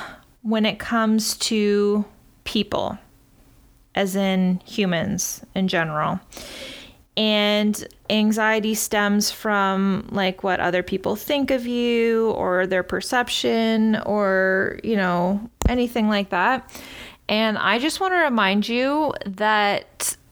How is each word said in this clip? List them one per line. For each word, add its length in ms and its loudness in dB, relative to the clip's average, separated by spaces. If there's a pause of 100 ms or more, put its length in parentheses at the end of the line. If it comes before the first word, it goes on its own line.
(420)
when 240 2
it 120 0
comes 600 0
to 680 2 (400)
people, 540 -2 (1000)
as 220 0
in 480 2
humans 760 -2 (160)
in 140 0
general. 500 -2 (960)
And 720 2 (220)
anxiety 640 2
stems 580 2
from, 800 0
like, 320 -2
what 160 0
other 240 0
people 320 -2
think 340 -2
of 160 0
you 680 2
or 360 0
their 160 0
perception 1120 0 (100)
or, 800 0
you 140 0
know, 520 0 (200)
anything 400 0
like 220 0
that. 380 0 (600)
And 280 0
I 220 2
just 220 -2
wanna 160 0
remind 500 2
you 460 0 (120)
that 920 -2 (140)